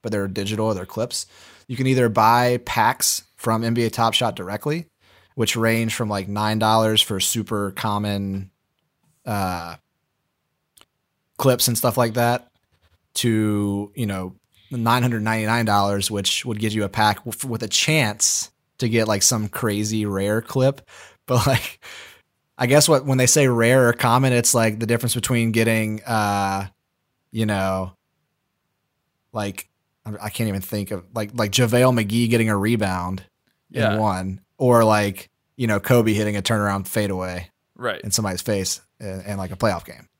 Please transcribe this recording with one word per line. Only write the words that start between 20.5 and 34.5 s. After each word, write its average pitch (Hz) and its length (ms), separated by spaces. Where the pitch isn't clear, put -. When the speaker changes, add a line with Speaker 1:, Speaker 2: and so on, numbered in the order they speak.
Speaker 1:
<laughs> - 380
But, 123 220
like, - 320
I 123 100
guess 143 200
what, 143 180
when 135 120
they 127 80
say 139 220
rare 120 420
or 117 40
common, 127 380
it's, 120 220
like, 113 260
the 113 60
difference 117 280
between 117 380
getting, 110 540
uh, 101 600
you 110 140
know, 95 480
like, 101 340
I, 107 160
I 104 80
can't 113 180
even 98 140
think 101 300
of, 90 120
like, 107 200
like, 110 180
JaVale 123 500
McGee 113 280
getting 113 200
a 104 80
rebound 95 640
Speaker 2:
Yeah. 117 240
Speaker 1:
in 110 60
one, 95 420